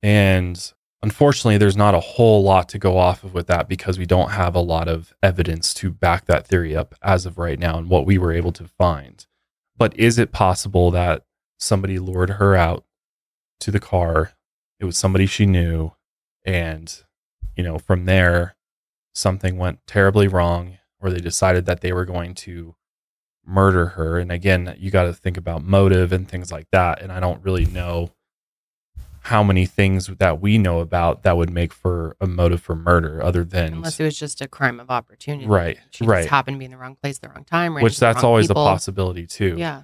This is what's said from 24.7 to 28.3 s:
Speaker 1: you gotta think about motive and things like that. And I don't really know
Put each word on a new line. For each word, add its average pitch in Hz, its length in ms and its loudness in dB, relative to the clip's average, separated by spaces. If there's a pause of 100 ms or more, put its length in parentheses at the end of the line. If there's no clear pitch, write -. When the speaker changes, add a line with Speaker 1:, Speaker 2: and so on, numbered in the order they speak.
Speaker 1:
you 95 120 -8
gotta 90 220 2
think 90 240 -8
about 85 260 -8
motive 92 500 4
and 92 160 -4
things 90 220 -12
like 78 220 -14
that. 90 300 0
And 92 100 -14
I 90 80 -8
don't 90 240 -4
really 90 220 0
know 87 440 -6 (1080)